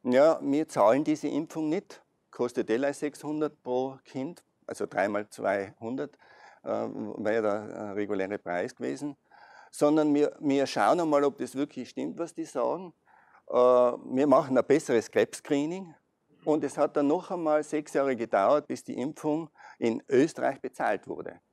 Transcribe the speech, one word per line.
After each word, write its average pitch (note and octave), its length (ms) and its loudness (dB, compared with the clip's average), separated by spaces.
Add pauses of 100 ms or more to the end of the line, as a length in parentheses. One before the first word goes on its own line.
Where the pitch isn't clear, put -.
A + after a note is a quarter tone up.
"Ja, C#3 400 4
wir C#3+ 260 0
zahlen C3 360 4
diese D3+ 240 -2
Impfung D#3 400 -4
nicht, - 340 -6 (300)
kostet A#2+ 380 -4
eh A2 60 2
gleich C#3 200 -2
sechshundert D3+ 680 -6
pro C3 420 -4
Kind, C#3+ 400 -10 (220)
also G#2 200 -6
drei F#2+ 220 0
mal G#2 200 -4
zweihundert, A2 920 -4 (460)
äh, - 40 -10
wäre A2 760 -4
der, G#2 100 0
äh, G#2 400 -8
reguläre G2 460 -4
Preis F2 360 -4
gewesen, C#3 420 -8 (540)
sondern D3+ 420 4
wir, C#3+ 280 2
wir C#3 260 2
schauen B2 320 2
einmal, D3 240 2
ob C#3 160 0
das - 160 -8
wirklich C3 360 -8
stimmt, - 280 -8
was E3 160 -8
die D#3+ 100 -8
sagen. D3 480 -4 (560)
Äh, - 60 -6
wir B2 720 4
machen C3 320 4
ein A2+ 60 4
besseres C3+ 440 2
Krebs-Screening." D3+ 880 -2 (500)
Und D3+ 200 0
es C3+ 120 -6
hat D3+ 200 0
dann C#3+ 100 2
noch F3 240 -2
einmal D#3 320 0
sechs D3 300 -6
Jahre C#3 240 0
gedauert, A2+ 500 2
bis B2 160 -8
die - 160 -10
Impfung D3+ 500 -4 (300)
in A#2 300 -2
Österreich C3+ 520 2
bezahlt A2+ 460 -4
wurde. D#2+ 340 -12 (120)